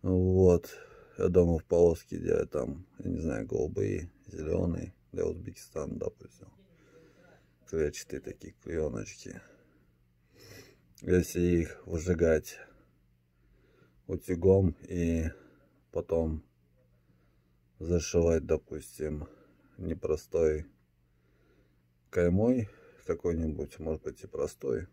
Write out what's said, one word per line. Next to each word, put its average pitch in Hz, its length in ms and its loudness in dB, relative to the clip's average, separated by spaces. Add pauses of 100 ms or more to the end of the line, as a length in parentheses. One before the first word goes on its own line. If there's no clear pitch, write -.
Вот. 92 640 4 (480)
Я 92 120 0
думал 85 300 6
в - 60 -10
полоски 85 520 4
делать 82 320 0
там, 71 380 -6 (100)
я 90 140 -6
не 80 80 -4
знаю, 64 260 -4
голубые, - 640 -4 (160)
зелёные, 85 720 -4 (160)
для 85 160 -4
Узбекистана, 82 680 -10
допустим. - 520 -12 (1200)
Клетчатые 73 500 -4
такие - 440 -16
клеёночки. 69 760 -8 (1600)
Если 90 380 2
их 87 460 0
выжигать 82 720 2 (1500)
утюгом 92 760 2
и 82 480 0 (640)
потом 80 520 -2 (1300)
зашивать, 82 680 2
допустим, 76 800 -6 (500)
непростой 80 880 -2 (1400)
каймой 101 600 2 (360)
какой-нибудь, 80 720 -4
может 80 240 -6
быть, - 220 -12
и - 40 -18
простой 71 640 -6